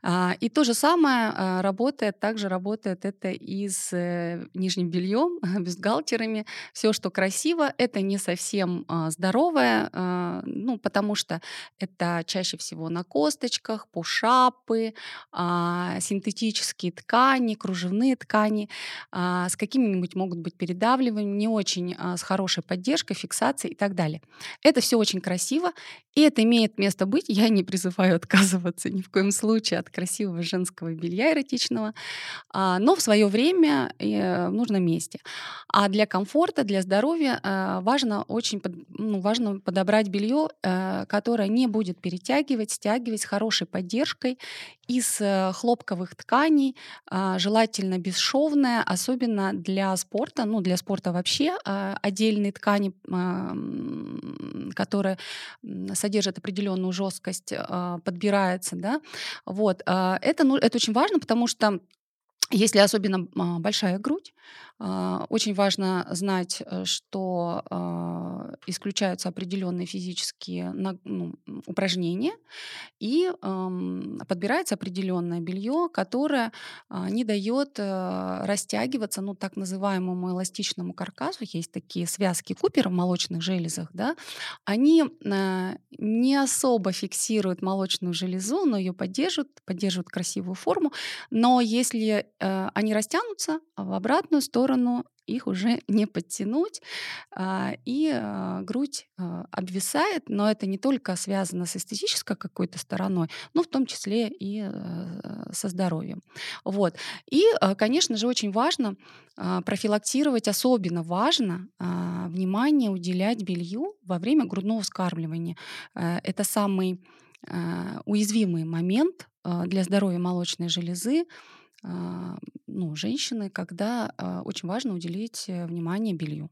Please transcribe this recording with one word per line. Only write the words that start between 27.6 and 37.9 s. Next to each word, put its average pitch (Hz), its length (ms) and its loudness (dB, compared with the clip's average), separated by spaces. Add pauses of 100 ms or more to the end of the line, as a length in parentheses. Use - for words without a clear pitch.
призываю 185 520 4
<laughs> - 0 -
отказываться 180 760 4
ни 190 120 -2
в - 80 -12
коем 196 220 4
случае 220 480 2
от - 100 -12
красивого 180 520 -4
женского 170 520 -4
белья 175 380 0
эротичного, 240 640 -2 (600)
а, 185 260 2
но 277 160 6
в - 60 -6
своё 214 260 6
время 285 720 4
и, 208 140 0
э, 180 340 0
в 180 60 -2
нужном 214 300 2
месте. 165 360 0 (480)
А 202 200 6
для 208 180 4
комфорта, 277 580 2
для 196 180 2
здоровья, 254 600 2
э, 190 400 0
важно 226 460 2